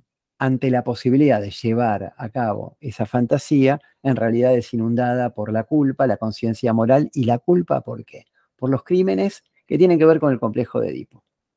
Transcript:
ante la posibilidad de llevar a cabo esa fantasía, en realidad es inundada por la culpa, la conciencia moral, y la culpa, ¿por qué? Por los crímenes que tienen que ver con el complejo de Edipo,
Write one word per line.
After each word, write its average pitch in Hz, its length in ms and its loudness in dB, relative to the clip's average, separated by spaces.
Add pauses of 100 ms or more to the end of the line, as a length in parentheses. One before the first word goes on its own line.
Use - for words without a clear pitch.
(380)
ante 131 320 0
la 127 140 0
posibilidad 127 560 2
de 101 100 -8
llevar 110 680 -2
a 123 120 -10
cabo 107 520 -6
esa 113 260 -8
fantasía, 135 720 0 (240)
en 135 100 2
realidad 117 420 2
es 120 160 -4
inundada 120 600 -2
por 107 180 -8
la 110 120 -2
culpa, 139 420 0
la 104 100 0
conciencia 113 560 -2
moral, 117 400 2
y 127 120 -2
la 120 160 0
culpa, 170 400 0
¿por 117 240 -12
qué? - 220 -20 (280)
Por 131 160 -4
los 135 140 -2
crímenes 190 580 -2 (240)
que - 120 -2
tienen 175 200 6
que 156 80 6
ver 160 140 6
con 147 120 2
el 120 60 -2
complejo 117 420 -4
de 98 100 -2
Edipo, - 340 -14 (320)